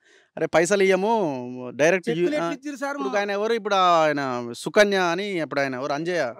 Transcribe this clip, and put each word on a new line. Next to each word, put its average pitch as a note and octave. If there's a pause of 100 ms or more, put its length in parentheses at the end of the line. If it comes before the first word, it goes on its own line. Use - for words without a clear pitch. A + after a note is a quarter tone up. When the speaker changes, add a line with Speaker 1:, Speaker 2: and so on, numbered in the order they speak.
(360)
Speaker 1:
"అరే D#3
పైసలు F3
ఇయ్యము, D3+
డైరెక్ట్ E3+
యు-," E3
Speaker 2:
చెక్కులు F3
Speaker 1:
ఆ, D4+
Speaker 2:
ఎట్లా E4+
ఇచ్చిర్రు C4+
సార్? C#4
Speaker 1:
ఇప్పుడు C4+
ఆయన G3+
ఎవరు? G#3
ఇప్పుడు G#3
ఆయన C#3+
సుకన్య G3+
అని, F#3
ఇప్పుడు C#3
ఆయన C3+
ఎవరు? C#3
అంజయ్య. D3+